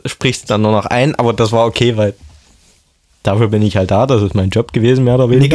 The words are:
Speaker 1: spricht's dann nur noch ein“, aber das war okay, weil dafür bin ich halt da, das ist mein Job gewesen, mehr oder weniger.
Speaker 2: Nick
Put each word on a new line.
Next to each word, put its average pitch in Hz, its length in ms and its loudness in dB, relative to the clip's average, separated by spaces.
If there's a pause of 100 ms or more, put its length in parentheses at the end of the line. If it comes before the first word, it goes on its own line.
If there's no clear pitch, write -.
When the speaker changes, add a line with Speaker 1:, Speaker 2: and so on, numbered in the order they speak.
Speaker 1:
spricht's - 400 -6
dann 107 160 0
nur 107 100 2
noch 101 140 0
ein“, 131 300 0
aber 117 160 0
das 107 200 0
war 117 140 2
okay, 117 300 0
weil 104 180 0 (1080)
dafür 107 240 0
bin 107 140 0
ich 101 140 0
halt 95 140 -2
da, 104 160 2
das 120 160 0
ist 98 140 -4
mein 95 140 0
Job 117 220 -4
gewesen, 127 320 2
mehr 123 120 2
oder 127 120 2
weniger. 127 140 4
Speaker 2:
Nick 143 120 2